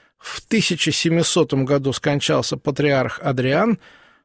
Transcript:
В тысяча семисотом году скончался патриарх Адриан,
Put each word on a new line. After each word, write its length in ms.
В 220
тысяча 520
семисотом 720
году 260
скончался 640
патриарх 680
Адриан, 580